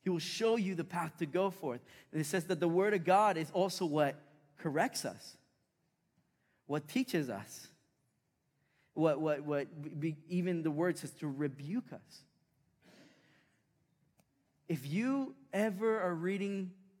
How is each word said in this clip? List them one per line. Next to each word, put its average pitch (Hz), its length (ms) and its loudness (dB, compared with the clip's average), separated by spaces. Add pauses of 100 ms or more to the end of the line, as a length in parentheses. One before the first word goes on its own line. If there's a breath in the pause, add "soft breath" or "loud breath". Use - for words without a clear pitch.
He 190 60 0
will 175 100 2
show 226 380 2
you 190 180 0
the 165 100 -2
path 165 340 -4
to 165 80 -2
go 185 240 2
forth. 135 300 -6 (300 loud breath)
And 156 100 -2
it 147 40 0
says 175 220 0
that 180 120 0
the 170 100 4
word 190 260 4
of 175 100 0
God 190 320 6
is 156 160 -4
also 185 320 2
what 147 340 2 (380)
corrects 165 480 -2
us, - 320 -10 (1300)
what 147 220 -2
teaches 190 400 0
us, - 400 -10 (1300)
what, 156 260 2
what, 151 220 0
what 147 580 -4
be-, 156 160 -2 (120)
even 175 340 0
the 156 80 2
word 170 260 0
says 127 140 -10 (100)
to 151 80 -4
rebuke 143 640 -4
us. - 300 -18 (2500 soft breath)
If 139 180 -2
you 254 480 0 (180)
ever 214 480 2
are 180 140 0
reading 190 580 -2 (280)